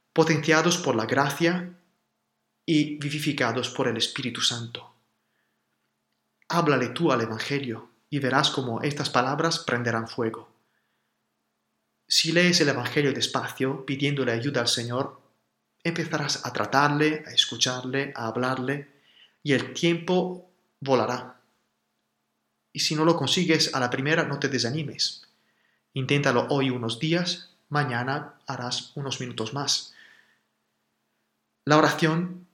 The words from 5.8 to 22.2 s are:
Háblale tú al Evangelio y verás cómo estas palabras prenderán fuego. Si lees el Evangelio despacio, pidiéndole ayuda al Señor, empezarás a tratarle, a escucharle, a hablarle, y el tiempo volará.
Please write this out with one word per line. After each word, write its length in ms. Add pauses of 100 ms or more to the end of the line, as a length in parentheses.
Háblale 420
tú 220
al 100
Evangelio 680 (200)
y 100
verás 320
cómo 300
estas 280
palabras 500
prenderán 480
fuego. 420 (1600)
Si 240
lees 300
el 80
Evangelio 420
despacio, 760
pidiéndole 460
ayuda 300
al 60
Señor, 580 (600)
empezarás 600
a 60
tratarle, 760
a 40
escucharle, 840
a 100
hablarle, 680 (520)
y 100
el 200
tiempo 800 (280)
volará. 600 (1300)